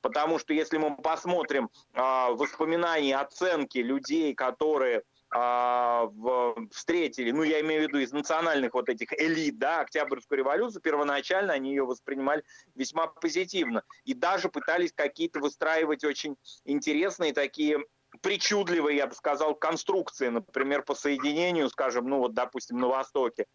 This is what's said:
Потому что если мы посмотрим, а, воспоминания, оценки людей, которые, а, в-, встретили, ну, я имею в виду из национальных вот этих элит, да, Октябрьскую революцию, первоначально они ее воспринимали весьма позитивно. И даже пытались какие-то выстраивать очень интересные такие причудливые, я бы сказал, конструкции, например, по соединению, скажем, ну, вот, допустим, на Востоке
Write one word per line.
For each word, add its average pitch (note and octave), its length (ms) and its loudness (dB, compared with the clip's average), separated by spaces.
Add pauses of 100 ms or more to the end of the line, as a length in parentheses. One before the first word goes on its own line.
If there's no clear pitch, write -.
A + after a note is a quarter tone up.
Потому D3+ 360 0
что - 160 -4
если D#3 240 0
мы D3+ 200 0
посмотрим, D#3 720 -2 (240)
а, B2+ 380 2
воспоминания, D#3+ 840 0
оценки D3 640 -2
людей, C#3 580 0
которые, C#3 680 0 (280)
а, A#2+ 760 2
в-, A#2 640 0
встретили, D3+ 600 0
ну, D3+ 100 2
я D#3 200 2
имею D#3 240 2
в - 20 -2
виду C#3+ 120 0
из B2+ 120 0
национальных D3 600 0
вот B2 160 0
этих A#2+ 240 -4
элит, D#3 440 0
да, D3 220 0
Октябрьскую C#3 600 -2
революцию, F3+ 420 0
первоначально D3 720 0
они C3+ 180 -2
ее C#3 140 2
воспринимали C3+ 580 -2 (320)
весьма D#3 320 -2
позитивно. E3+ 760 -2 (200)
И C3 100 -4
даже F3 360 0
пытались E3+ 420 -2
какие-то D#3 480 -4
выстраивать D3+ 640 0
очень D3 320 -4 (300)
интересные D3+ 680 0
такие D3+ 460 0 (420)
причудливые, F3 760 2
я C#3 100 2
бы B2+ 80 -10
сказал, D3+ 400 0
конструкции, D#3+ 720 -2
например, C3 560 0
по C#3 120 -2
соединению, D3 760 0
скажем, B2 400 -2
ну, C#3 100 2
вот, B2 140 0
допустим, B2 440 -4
на B2+ 100 2
Востоке C3 680 0